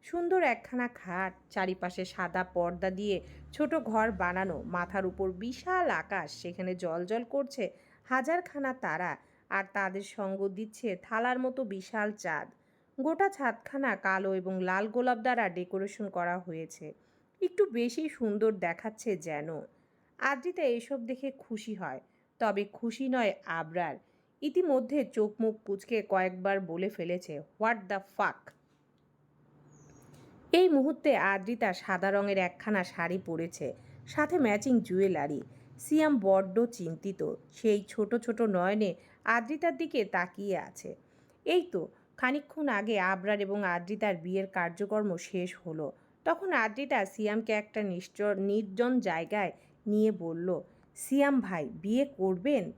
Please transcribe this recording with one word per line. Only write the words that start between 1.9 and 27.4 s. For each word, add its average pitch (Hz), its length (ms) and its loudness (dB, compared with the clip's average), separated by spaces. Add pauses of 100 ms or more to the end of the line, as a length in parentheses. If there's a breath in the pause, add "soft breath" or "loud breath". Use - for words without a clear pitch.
সাদা 185 400 -2
পর্দা 175 460 0
দিয়ে 196 300 -2 (320 loud breath)
ছোট 302 220 0
ঘর 226 380 2
বানানো, 180 500 0
মাথার 175 440 -2
উপর 185 260 -2
বিশাল 254 580 -2
আকাশ, 170 520 -4
সেখানে 180 320 -4
জ্বলজ্বল 180 500 -2
করছে 262 460 -4 (340 soft breath)
হাজারখানা 277 680 0
তারা, 170 420 -2 (340 soft breath)
আর 196 220 0
তাদের 196 300 -2
সঙ্গ 196 460 -4
দিচ্ছে 208 540 -6
থালার 240 360 0
মতো 254 260 -2
বিশাল 208 480 -2
চাঁদ। 170 360 -4 (520 soft breath)
গোটা 330 280 4
ছাদখানা 269 680 -2
কালো 190 380 0
এবং 185 280 -2
লাল 190 260 0
গোলাপ 247 300 2
দ্বারা 233 300 2
ডেকোরেশন 190 600 -4
করা 175 300 -2
হয়েছে, 160 560 -10 (480 soft breath)
একটু 392 220 2
বেশি 247 440 0
সুন্দর 220 440 0
দেখাচ্ছে 190 640 -4
যেন। 156 440 -6 (580 soft breath)
আদ্রিতা 285 440 -2
এসব 240 440 0
দেখে 262 240 -6
খুশি 226 440 -8
হয়, 156 260 -8 (380 soft breath)
তবে 202 260 2
খুশি 233 440 -4
নয় 247 260 2 (120)
আবরার। 165 500 -2 (440 soft breath)
ইতিমধ্যে 277 640 2
চোখ 214 360 0
মুখ 220 240 2
কুঁচকে 208 440 -2
কয়েকবার 185 520 2
বলে 180 280 -2
ফেলেছে, 180 520 -6 (200)